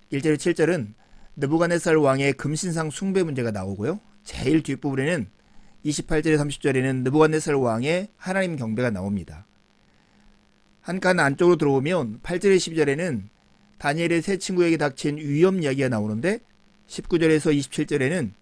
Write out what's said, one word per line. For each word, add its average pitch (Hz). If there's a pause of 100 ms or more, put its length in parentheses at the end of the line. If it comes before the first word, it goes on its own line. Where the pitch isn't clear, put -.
일 139
절, 151
칠 170
절은 151 (400)
느부갓네살 165
왕의 139
금신상 156
숭배 190
문제가 127
나오고요. 104 (240)
제일 143
뒷부분에는 135 (540)
이십팔 151
절에 156
삼십 147
절에는 131
느부갓네살 156
왕의 135
하나님 185
경배가 120
나옵니다. 95 (1400)
한 180
칸 180
안쪽으로 160
들어오면 139
팔 170
절에 196
십이 165
절에는 143 (480)
다니엘의 165
세 190
친구에게 175
닥친 147
위험 156
이야기가 135
나오는데 113 (480)
십구 -
절에서 160
이십칠 147
절에는 143